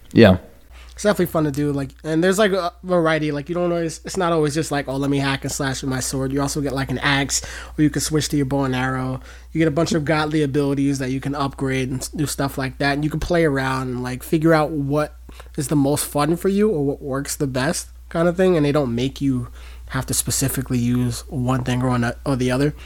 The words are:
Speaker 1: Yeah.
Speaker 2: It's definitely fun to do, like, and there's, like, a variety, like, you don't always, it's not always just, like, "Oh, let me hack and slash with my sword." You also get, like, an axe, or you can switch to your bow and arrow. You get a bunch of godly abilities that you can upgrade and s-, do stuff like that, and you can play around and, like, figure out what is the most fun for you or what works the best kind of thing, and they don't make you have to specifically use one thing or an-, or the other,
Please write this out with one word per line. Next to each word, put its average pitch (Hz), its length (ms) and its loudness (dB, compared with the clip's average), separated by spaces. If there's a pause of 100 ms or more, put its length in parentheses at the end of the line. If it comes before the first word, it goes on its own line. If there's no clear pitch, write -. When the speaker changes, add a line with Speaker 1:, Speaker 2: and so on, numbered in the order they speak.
(120)
Speaker 1:
Yeah. 101 260 10 (540)
Speaker 2:
It's - 100 -16
definitely 196 300 2
fun 160 140 2
to 151 60 0
do, 147 200 0
like, 139 180 -2 (140)
and 160 200 0
there's, 185 140 4
like, 208 140 4
a 180 200 0 (120)
variety, 160 480 2
like, 143 180 -6
you 175 60 -2
don't 175 160 0
always, 170 340 -2
it's - 120 -8
not 175 140 2
always 151 220 2
just, 151 180 -2
like, 143 160 -2
"Oh, 135 100 -4
let 139 120 0
me 139 80 2
hack 135 260 0
and 135 80 -6
slash 135 300 -4
with 139 80 -4
my 127 100 -2
sword." 135 320 -4
You 139 80 0
also 139 220 -2
get, 139 120 -2
like, 131 180 -4
an 123 80 -2
axe, 139 420 0 (340)
or 156 60 0
you 151 80 4
can 143 120 -4
switch 151 280 -2
to 156 80 0
your 143 80 2
bow 139 200 0
and 127 100 0
arrow. 131 440 -2 (320)
You - 80 -4
get 160 80 4
a 156 40 2
bunch 160 220 0
of 151 120 0
godly 151 380 2
abilities 139 560 0
that 131 100 -4
you 131 100 -2
can 139 140 -4
upgrade 131 560 -2
and 131 120 -4
s-, - 80 -8
do 151 180 -2
stuff 139 320 -4
like 131 180 -4
that, 139 160 0
and 143 100 -2
you 156 60 0
can 156 100 -4
play 170 240 2
around 131 440 0
and, 123 160 -4
like, 127 180 -6
figure 165 320 4
out 151 160 4
what 147 460 -2 (420)
is 143 120 -4
the 160 60 2
most 143 300 2
fun 147 300 0
for 190 140 0
you 202 200 2
or 151 160 0
what 139 160 -2
works 139 360 -6
the 151 100 0
best 135 400 -2 (220)
kind 170 180 2
of 175 100 0
thing, 185 180 4
and 151 80 4
they 143 80 2
don't 135 220 2
make 127 260 -2
you 127 280 0 (420)
have 131 160 -4
to 131 80 -4
specifically 127 640 -2
use 123 500 0
one 127 360 -2
thing 123 180 0
or 131 80 0
an-, 120 240 0 (100)
or 143 120 0
the 127 160 0
other, 143 240 2 (100)